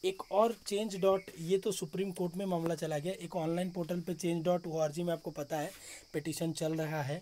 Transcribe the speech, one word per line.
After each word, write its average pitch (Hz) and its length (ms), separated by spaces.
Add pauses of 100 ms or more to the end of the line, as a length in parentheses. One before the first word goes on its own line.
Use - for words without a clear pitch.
एक - 260
और 220 240 (120)
चेंज 202 280
डॉट, 190 260 (180)
ये 175 180
तो 202 140
सुप्रीम 185 400
कोर्ट 175 240
में 196 100
मामला 170 300
चला 156 220
गया, 170 160
एक 170 220
ऑनलाइन 170 360
पोर्टल 175 300
पे 175 120
चेंज 170 300
डॉट 175 240
ओ 160 100
आर 156 140
जी 170 120
में 170 100
आपको 165 180
पता 151 260
है 160 140 (420)
पिटीशन 160 380
चल 160 240
रहा 156 260
है 147 200